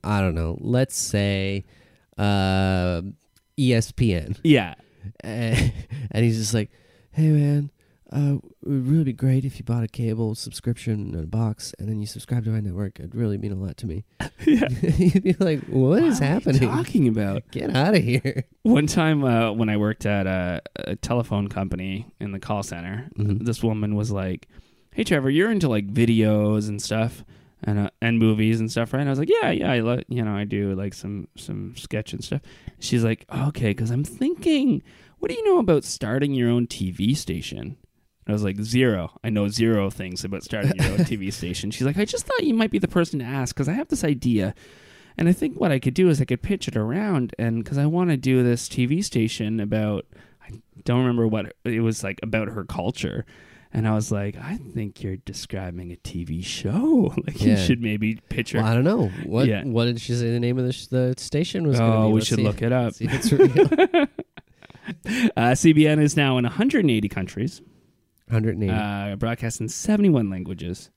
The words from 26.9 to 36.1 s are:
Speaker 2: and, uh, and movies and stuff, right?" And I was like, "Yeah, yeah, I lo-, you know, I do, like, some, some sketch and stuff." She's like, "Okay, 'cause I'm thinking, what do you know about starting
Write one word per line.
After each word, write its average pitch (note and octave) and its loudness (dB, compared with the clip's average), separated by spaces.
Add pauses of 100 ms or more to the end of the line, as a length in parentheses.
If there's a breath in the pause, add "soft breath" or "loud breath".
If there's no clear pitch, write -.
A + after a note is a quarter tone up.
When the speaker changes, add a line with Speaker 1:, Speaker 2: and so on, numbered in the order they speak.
Speaker 2:
and, G#2 0
uh, G2+ 0 (120)
and A#2 2
movies A2+ 4
and A2+ -2
stuff, A#2 -2
right?" C3 0
And C#3+ 0
I C#3 0
was C3+ -2
like, D#3 -2 (120)
"Yeah, - 0
yeah, - 0
I B2 2
lo-, A#2+ 0
you A#2+ -2
know, G#2+ -2
I G2+ -2
do, G2+ -2
like, G2 -6
some, G2+ -10
some G2+ -10
sketch - -8
and G2 -10
stuff." - -6 (380 loud breath)
She's A#2 0
like, A2+ -2
"Okay, C3 -2
'cause A2+ -4
I'm C3 -2
thinking, C#4+ 0 (360 soft breath)
what G4+ -4
do B4+ -6
you A4+ -4
know F#4+ 6
about F3 4
starting C#3 -2